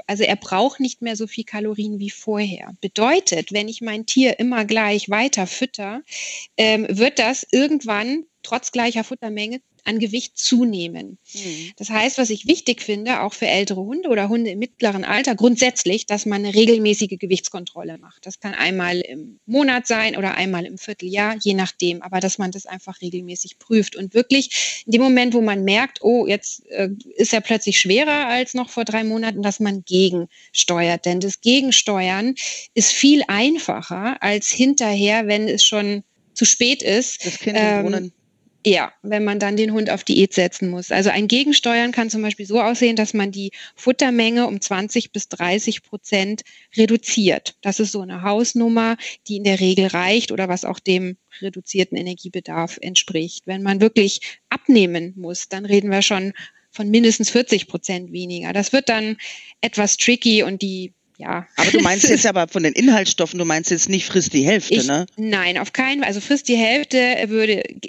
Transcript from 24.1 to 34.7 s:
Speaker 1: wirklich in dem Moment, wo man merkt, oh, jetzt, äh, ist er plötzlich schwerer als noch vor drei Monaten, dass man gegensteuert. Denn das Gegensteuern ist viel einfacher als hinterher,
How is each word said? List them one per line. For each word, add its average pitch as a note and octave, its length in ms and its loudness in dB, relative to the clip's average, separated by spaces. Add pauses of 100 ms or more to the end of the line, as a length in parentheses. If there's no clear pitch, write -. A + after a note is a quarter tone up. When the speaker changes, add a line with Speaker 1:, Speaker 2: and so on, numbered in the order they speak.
Speaker 1:
wirklich - 720 0
in A3+ 60 -6
dem A#3 100 6
Moment, B3 320 4
wo A#3+ 60 4
man G#3 240 2
merkt, G#3+ 380 0
oh, A#3+ 260 2
jetzt, - 380 -4
äh, F#3+ 240 -4 (260)
ist A#3 160 2
er A3+ 80 2
plötzlich G#3 400 0
schwerer C#4+ 480 2
als B3 280 -2
noch B3 140 -4
vor A#3 140 -6
drei A3 220 -2
Monaten, A3 360 -4
dass G3+ 200 -2
man G3 240 -2
gegensteuert. F3 1200 0
Denn F3+ 160 0
das G3 180 -4
Gegensteuern A3+ 960 0 (380)
ist - 180 2
viel - 380 4
einfacher G#3 920 -2
als G#3 300 0
hinterher, A3 760 2